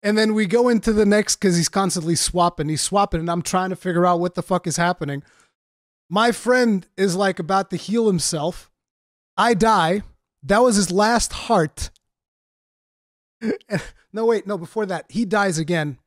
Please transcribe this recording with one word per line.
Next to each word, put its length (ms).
And 120
then 160
we 100
go 240
into 240
the 140
next, 300
'cause 200
he's 140
constantly 440
swapping. 540
He's 140
swapping, 380
and 100
I'm 100
trying 300
to 60
figure 280
out 160
what 140
the 80
fuck 240
is 100
happening. 460
My 200
friend 560
is, 180
like, 220
about 320
to 60
heal 300
himself. 640
I 160
die. 480
That 200
was 140
his 140
last 420
heart. 560
<laughs> 100
No, 140
wait, 200
no, 100
before 300
that, 220
he 160
dies 340
again. 480